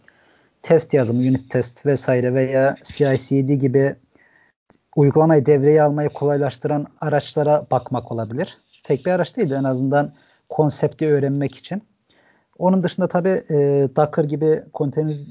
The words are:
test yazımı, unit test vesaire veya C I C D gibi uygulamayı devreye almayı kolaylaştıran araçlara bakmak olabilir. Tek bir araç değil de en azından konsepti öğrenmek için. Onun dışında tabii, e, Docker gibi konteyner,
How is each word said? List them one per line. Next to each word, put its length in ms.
test 300
yazımı, 260
unit 320
test 340
vesaire 480
veya 500
C 300
I 40
C 300
D 80
gibi 400
uygulamayı 500
devreye 360
almayı 280
kolaylaştıran 800
araçlara 720
bakmak 400
olabilir. 460
Tek 220
bir 60
araç 260
değil 120
de 60
en 80
azından 500
konsepti 580
öğrenmek 480
için. 260
Onun 260
dışında 240
tabii, 420
e, 460
Docker 280
gibi 400
konteyner, 420